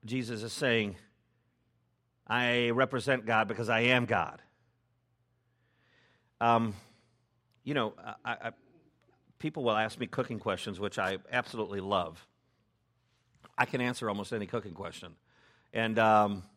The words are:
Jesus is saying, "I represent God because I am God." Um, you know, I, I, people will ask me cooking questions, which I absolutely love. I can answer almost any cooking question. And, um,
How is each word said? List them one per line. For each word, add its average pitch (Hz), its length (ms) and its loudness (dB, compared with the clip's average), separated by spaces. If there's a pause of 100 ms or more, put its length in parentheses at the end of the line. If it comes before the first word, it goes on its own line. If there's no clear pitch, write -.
Jesus 113 380 -4
is 113 100 -8
saying, 113 440 2 (1300)
"I 120 420 2
represent 127 560 0
God 110 220 4
because 113 220 -4
I 113 100 4
am 123 260 4
God." 90 340 0 (2000)
Um, 117 320 4 (920)
you 143 80 -6
know, 117 200 0 (300)
I, 123 80 -6
I, 117 200 -6 (880)
people 151 240 -6
will 113 120 2
ask 110 240 -2
me 123 80 -6
cooking 117 320 -6
questions, 95 400 -4
which 101 180 -6
I 95 200 0 (160)
absolutely 107 480 -4
love. 90 440 -2 (1300)
I 123 80 2
can 127 160 -4
answer 123 260 -4
almost 101 240 -4
any 107 140 -4
cooking 101 260 -6
question. 82 440 -14 (580)
And, 113 260 0
um, 107 440 6 (140)